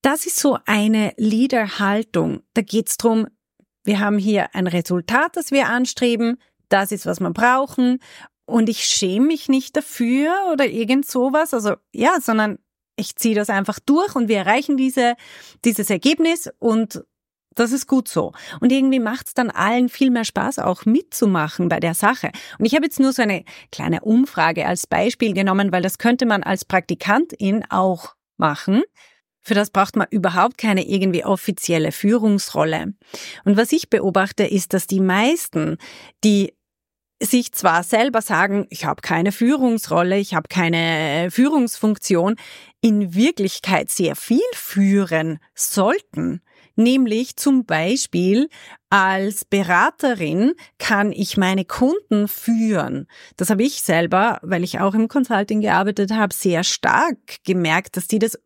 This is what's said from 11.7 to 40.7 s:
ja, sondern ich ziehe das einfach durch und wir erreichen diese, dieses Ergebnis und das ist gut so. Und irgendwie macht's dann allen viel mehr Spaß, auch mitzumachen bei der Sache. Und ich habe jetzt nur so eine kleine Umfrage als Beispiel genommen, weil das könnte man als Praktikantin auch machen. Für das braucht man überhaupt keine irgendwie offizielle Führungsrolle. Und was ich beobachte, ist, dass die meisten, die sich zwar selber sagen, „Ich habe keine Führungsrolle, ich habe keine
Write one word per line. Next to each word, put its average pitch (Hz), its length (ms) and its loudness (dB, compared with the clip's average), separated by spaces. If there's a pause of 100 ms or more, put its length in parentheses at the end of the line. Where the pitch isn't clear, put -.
ja, 302 260 2
sondern 220 400 -2 (360)
ich - 200 -8
ziehe 220 200 0
das 208 140 0
einfach 196 300 -2
durch 349 360 2
und 240 120 0
wir 214 100 2
erreichen 240 400 0
diese, 254 380 0 (500)
dieses 214 240 0
Ergebnis 320 720 0
und 226 440 -2 (520)
das 233 160 0
ist 262 160 -2
gut 262 200 0
so. - 260 -4 (280)
Und 247 100 4
irgendwie 269 280 2
macht's 233 340 -6
dann 247 180 -2
allen 240 360 2
viel 269 220 2
mehr 240 160 0
Spaß, - 340 -4
auch - 260 -2
mitzumachen 185 840 0
bei 165 100 0
der 165 140 -2
Sache. - 380 0 (260)
Und 208 80 0
ich 233 100 2
habe 311 100 2
jetzt - 140 -6
nur 269 140 4
so 262 80 -2
eine 202 240 -2 (260)
kleine - 300 -2
Umfrage 170 640 2
als 175 220 -4
Beispiel 202 460 0
genommen, 196 380 0
weil 180 120 0
das 185 160 -4
könnte 247 260 2
man 214 180 0
als - 220 -4
Praktikantin 202 1040 0
auch 190 460 -2 (220)
machen. 185 440 0 (580)
Für - 140 -4
das 202 160 0
braucht 196 260 0
man 208 140 0
überhaupt 185 480 0
keine 202 300 0
irgendwie 190 380 0
offizielle 170 680 -2
Führungsrolle. 202 1000 0 (500)
Und 202 140 4
was 226 140 2
ich - 180 0
beobachte, 196 560 0
ist, - 280 -2
dass 190 140 -2
die 190 140 0
meisten, 190 760 0 (460)
die 208 300 2 (680)
sich 240 320 0
zwar 175 300 2
selber 233 380 0
sagen, 190 480 0
„Ich 165 160 -10
habe - 160 -4
keine 175 300 0
Führungsrolle, 226 840 0
ich 202 160 -4
habe 160 160 -4
keine 165 840 -2